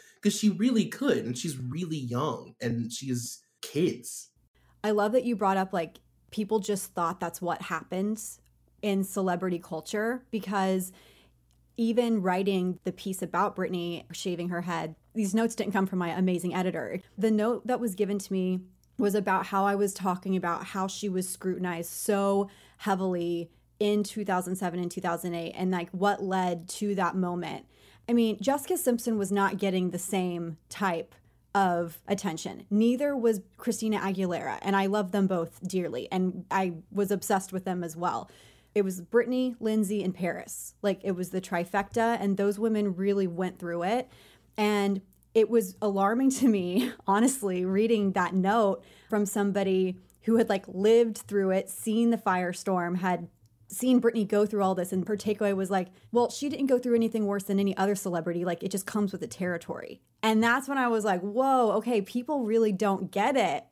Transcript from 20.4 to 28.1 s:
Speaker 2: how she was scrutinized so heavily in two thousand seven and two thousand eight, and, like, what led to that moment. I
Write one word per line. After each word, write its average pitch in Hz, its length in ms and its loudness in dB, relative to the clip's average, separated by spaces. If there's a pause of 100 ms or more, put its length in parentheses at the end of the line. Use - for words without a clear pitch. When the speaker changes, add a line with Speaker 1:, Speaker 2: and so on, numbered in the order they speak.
Speaker 2:
how 190 220 -4
she 202 220 -6
was 185 200 -2
scrutinized 180 640 -4
so 196 580 0 (300)
heavily 175 720 -2 (280)
in 208 240 2
two 202 220 -6
thousand 185 320 -2
seven 180 240 -4
and 175 100 -2
two 180 120 -6
thousand 170 320 -2
eight, 165 200 -6
and, 185 160 0
like, 175 200 -2
what 202 320 0
led 185 460 -2
to 202 260 -4
that 185 200 0
moment. 180 520 -4 (420)
I 240 60 2